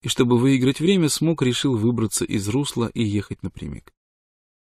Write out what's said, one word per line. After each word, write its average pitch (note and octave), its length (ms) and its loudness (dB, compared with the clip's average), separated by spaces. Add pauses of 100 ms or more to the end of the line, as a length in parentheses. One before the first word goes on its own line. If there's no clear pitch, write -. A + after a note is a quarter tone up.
и C3 60 -6
чтобы A#2+ 300 2
выиграть C3 420 2
время, F3 280 4
Смок D#3+ 340 0
решил B2+ 340 0
выбраться A2+ 480 0
из G2 240 -4
русла B2 440 -2
и A#2+ 100 -4
ехать G#2 400 -4
напрямик. D#2 500 -12 (840)